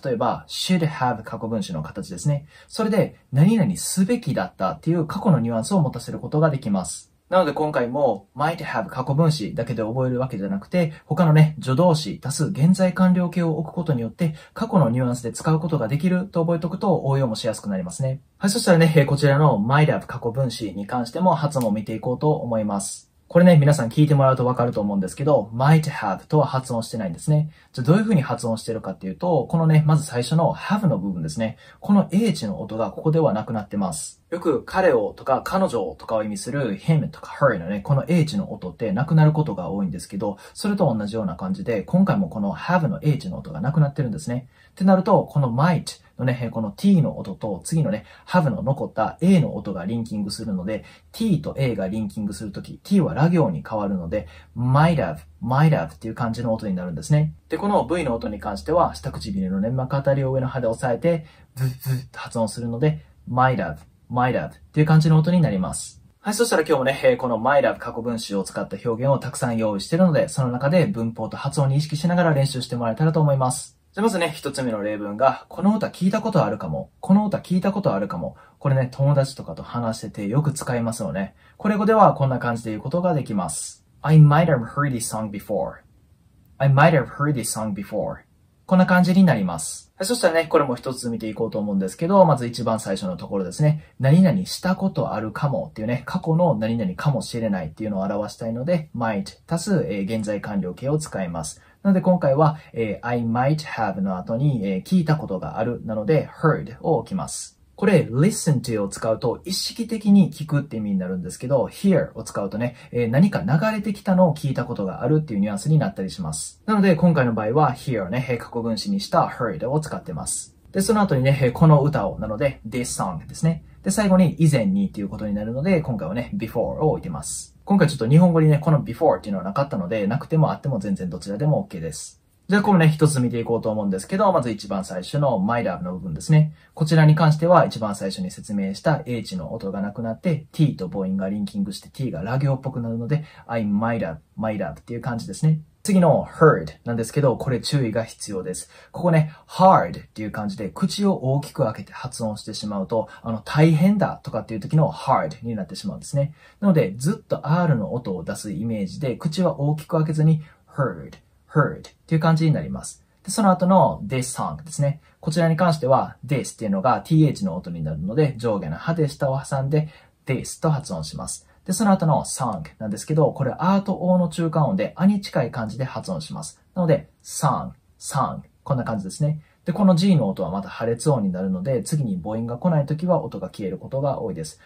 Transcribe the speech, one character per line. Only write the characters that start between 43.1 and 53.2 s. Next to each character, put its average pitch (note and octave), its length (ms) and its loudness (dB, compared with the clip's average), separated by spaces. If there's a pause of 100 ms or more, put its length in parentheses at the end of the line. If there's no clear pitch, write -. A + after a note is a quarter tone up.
の - 80 -8
音 - 160 -12
が - 80 -8
な D3 100 -2
く D#3+ 80 2
な D3 80 6
っ C#3 60 -6
て - 80 -4
る B2+ 80 -2
ん - 20 -4
で - 80 -6
す - 100 -10
ね。 B2 200 -6 (220)
っ - 20 -20
て - 100 -6
な F#3+ 100 8
る F#3 100 4
と、 G3 220 4
こ - 140 -2
の C3 140 2
might D#3 480 0 (160)
の B2 60 -6
ね、 B2 300 -2
こ A2+ 80 -4
の G#2 100 -4
T F#3+ 300 4
の A#2 160 0
音 - 180 -10
と G2 300 -8
次 D#3+ 180 0
の - 80 -2
ね、 G#2+ 140 -6 (200)
have E3 240 2
の G2 120 -4
残 A#2+ 240 -2
っ - 80 -10
た G#2 260 -2
A F3+ 220 6
の G2+ 160 -2
音 G#2 160 -8
が F2+ 120 -8
リ A2+ 120 -4
ン A2+ 80 -4
キ A2 120 -8
ン G#2 60 -2
グ G2 80 -6
す A2+ 140 -10
る A2 80 -4
の F2+ 100 -4
で、 G2+ 220 -6 (260)
T G#3+ 300 0
と - 160 -8
A B2+ 180 0
が F#2+ 140 -4
リ A2 100 -4
ン G#2+ 80 -4
キ G#2 140 -10
ン G#2 40 -4
グ F#2 80 -6
す - 120 -12
る G2+ 80 -10
と A2 80 -10
き、 - 200 -16
T G3 200 2
は C#3+ 120 0
ラ D3 140 2